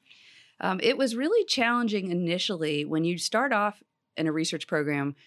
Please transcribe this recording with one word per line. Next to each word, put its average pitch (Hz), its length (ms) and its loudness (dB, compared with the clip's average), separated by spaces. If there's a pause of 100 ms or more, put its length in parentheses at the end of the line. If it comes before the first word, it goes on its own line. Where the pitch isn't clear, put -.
(600)
Um, 185 240 0
it 247 140 4
was 233 180 0
really 359 300 2
challenging 226 640 0
initially 170 760 0
when 160 200 0
you 175 120 0
start 247 340 -2
off 208 300 0 (360)
in 160 100 0
a 156 40 2
research 160 360 -4
program 143 480 0 (120)